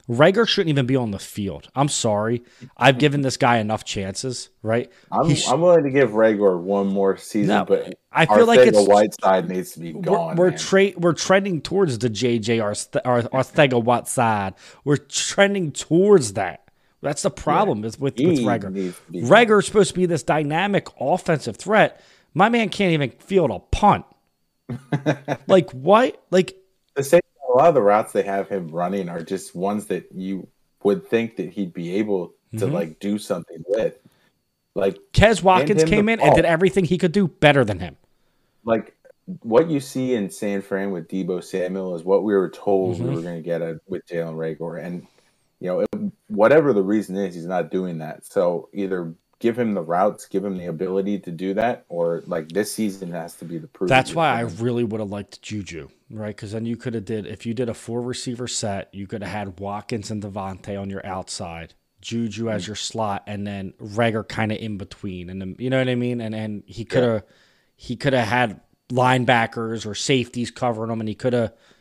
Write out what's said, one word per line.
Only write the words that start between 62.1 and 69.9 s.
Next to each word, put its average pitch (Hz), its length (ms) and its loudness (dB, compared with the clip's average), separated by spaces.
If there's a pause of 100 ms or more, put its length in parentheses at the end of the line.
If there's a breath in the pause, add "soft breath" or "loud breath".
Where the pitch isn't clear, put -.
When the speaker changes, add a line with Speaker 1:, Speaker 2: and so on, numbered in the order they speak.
Speaker 1:
as 104 140 -4
Speaker 2:
Mm. 92 40 -10
Speaker 1:
your 104 100 -10
slot, 104 500 -6
and 101 180 -8
then 98 360 -10
Reagor 110 460 -2
kinda 107 340 -4
in 107 160 -8
between, 92 520 -12
and 95 120 -10
then, 92 180 -10
you 127 100 -6
know 131 100 0
what 127 100 0
I 123 60 -2
mean? 120 260 -4
And, 110 120 -8
and 107 320 -8
he - 180 -14
Speaker 2:
Yeah. - 60 -12
Speaker 1:
coulda, 117 340 0 (520 soft breath)
he - 220 -10
coulda 131 260 2
had 120 380 0 (460)
linebackers 117 800 0
or 104 100 -8